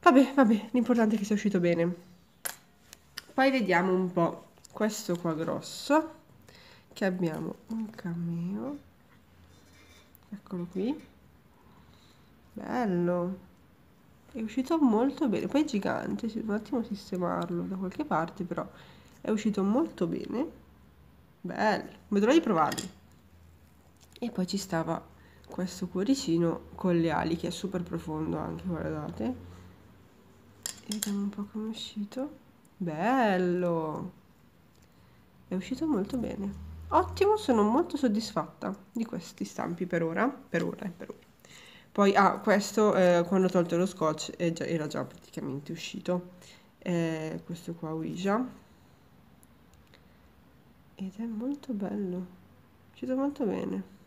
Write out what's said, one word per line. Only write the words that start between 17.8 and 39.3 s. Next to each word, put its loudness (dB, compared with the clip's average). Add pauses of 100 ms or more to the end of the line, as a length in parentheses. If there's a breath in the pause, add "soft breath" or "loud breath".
parte, -2
però -6 (540 loud breath)
è -6
uscito 0
molto 0
bene. -6 (760)
Bello, -2 (200)
vedrò 4
di 8
provarli. 2 (1300)
E -6
poi -2
ci -4
stava -2 (460 loud breath)
questo -6
cuoricino 0
con 2
le 2
ali, 0
che -6
è -4
super -6
profondo -4
anche, -6
guardate. -6 (1600 loud breath)
E -20
vediamo -4
un -2
po' -8
come -6
è -6
uscito. -8 (320)
Bello! 0 (1400 soft breath)
È -6
uscito -4
molto 0
bene. -6 (160)
Ottimo, 4
sono 4
molto 2
soddisfatta 0 (180)
di -4
questi -8